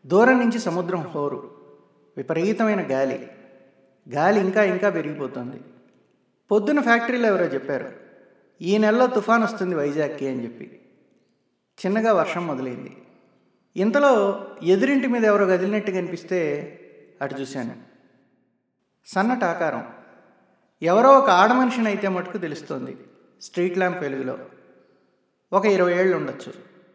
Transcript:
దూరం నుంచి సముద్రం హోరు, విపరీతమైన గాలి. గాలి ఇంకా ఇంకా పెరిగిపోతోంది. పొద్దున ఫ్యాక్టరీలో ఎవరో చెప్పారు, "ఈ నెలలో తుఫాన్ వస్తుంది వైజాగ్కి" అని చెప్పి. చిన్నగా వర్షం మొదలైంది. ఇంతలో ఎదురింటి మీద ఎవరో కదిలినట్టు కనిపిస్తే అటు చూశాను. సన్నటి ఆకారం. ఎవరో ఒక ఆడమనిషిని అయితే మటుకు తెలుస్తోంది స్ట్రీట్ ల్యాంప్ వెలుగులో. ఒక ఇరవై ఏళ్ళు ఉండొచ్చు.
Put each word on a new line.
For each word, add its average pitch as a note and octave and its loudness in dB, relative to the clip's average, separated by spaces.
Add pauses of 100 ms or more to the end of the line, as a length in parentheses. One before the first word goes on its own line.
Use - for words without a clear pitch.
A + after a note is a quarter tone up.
దూరం A#3 6
నుంచి A#3 0
సముద్రం F3 -4
హోరు, C#3+ -8 (680)
విపరీతమైన F3+ -2
గాలి. C3+ -2 (760)
గాలి F3+ 2
ఇంకా G3 2
ఇంకా F#3 0
పెరిగిపోతోంది. D3 -8 (880)
పొద్దున A#3 2
ఫ్యాక్టరీలో A#3 2
ఎవరో F#3 2
చెప్పారు, C3+ -8 (540)
"ఈ F#3+ 0
నెలలో A3 4
తుఫాన్ A3+ 2
వస్తుంది G3 -4
వైజాగ్కి" C#3+ -4
అని B2+ -6
చెప్పి. A#2 -16 (1040)
చిన్నగా A3 2
వర్షం E3+ 0
మొదలైంది. C3 -10 (800)
ఇంతలో G#3+ 2 (180)
ఎదురింటి B3+ 2
మీద A#3+ 0
ఎవరో G3+ 4
కదిలినట్టు F#3+ 0
కనిపిస్తే E3 -4 (480)
అటు C#3 -8
చూశాను. C3 -10 (1300)
సన్నటి A3+ -2
ఆకారం. D#3 -4 (960)
ఎవరో A#3 6
ఒక C4+ 4
ఆడమనిషిని A#3 4
అయితే G3+ -2
మటుకు F3+ -4
తెలుస్తోంది C#3 -8 (440)
స్ట్రీట్ F3+ -4
ల్యాంప్ F3+ 0
వెలుగులో. C3+ -6 (1120)
ఒక G3 2
ఇరవై F3+ 4
ఏళ్ళు F#3 2
ఉండొచ్చు. - -8 (420)